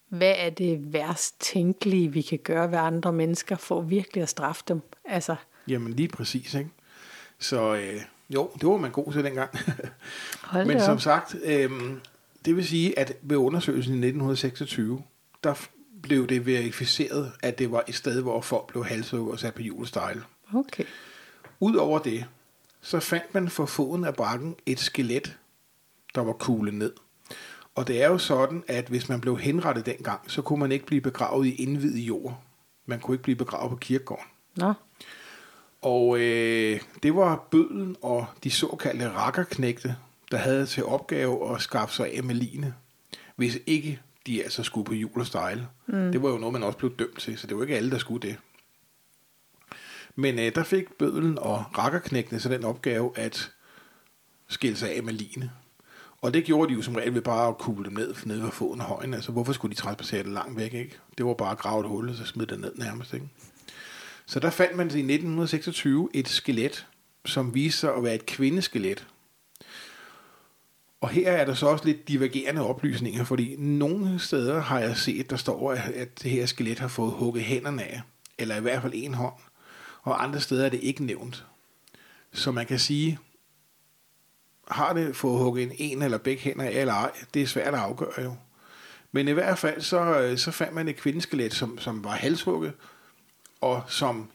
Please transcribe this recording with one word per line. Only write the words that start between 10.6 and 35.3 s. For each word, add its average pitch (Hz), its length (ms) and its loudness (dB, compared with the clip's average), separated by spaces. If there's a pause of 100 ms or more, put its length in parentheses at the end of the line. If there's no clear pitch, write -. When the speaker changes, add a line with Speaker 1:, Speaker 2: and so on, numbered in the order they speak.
Speaker 2:
Men 285 100 4
Speaker 1:
da 214 80 6
Speaker 2:
som 202 100 8
Speaker 1:
op. 214 60 0
Speaker 2:
sagt, - 440 4
øhm, 135 560 0 (440)
det 165 120 6
vil 180 100 2
sige, 165 320 2
at 131 240 2
ved 143 140 2
undersøgelsen 131 580 2
i 127 40 2
nitten 131 220 2
hundrede 135 160 2
seksogtyve, 127 640 -2 (420)
der 143 100 4
f-, - 160 -14 (320)
blev 135 240 4
det 123 200 2
verificeret, 127 840 0 (100)
at 123 160 0
det 123 140 0
var 117 160 2
et 117 60 -8
sted, 127 280 0
hvor 117 180 0
folk - 260 0
blev 120 180 -4
halshugget 113 480 -4
og - 60 -6
sat 117 160 -4
på 113 80 -10
hjul 113 180 -6
og 120 80 -8
stejle. - 340 -4 (320)
Speaker 1:
Okay. 269 300 0 (760)
Speaker 2:
Udover 156 380 6
det, 120 260 -2 (560)
så 165 200 0
fandt - 340 -2
man 180 140 2
for 151 180 0
foden 156 380 0
af 147 100 0
bakken 123 420 -2 (100)
et 131 140 0
skelet, - 560 0 (800)
der 127 60 2
var 113 120 0
kuglet 107 420 0
ned. 107 180 -2 (840)
Og 127 140 -2
det 123 140 4
er 147 60 8
jo 180 100 6
sådan, 147 500 2
at 139 160 0
hvis 123 240 -2
man 123 120 0
blev 120 180 2
henrettet 143 480 0
dengang, - 440 -6
så 143 120 -4
kunne 147 180 0
man 135 120 2
ikke 135 140 -2
blive 143 140 2
begravet 131 460 0
i 127 80 2
indviet 135 460 0
jord. 120 420 -4 (440)
Man 123 140 -4
kunne 131 140 0
ikke 127 80 -4
blive 127 140 2
begravet 120 340 -2
på 123 60 -4
kirkegården. 127 500 -4 (300)
Speaker 1:
Nå. 185 180 4 (1080)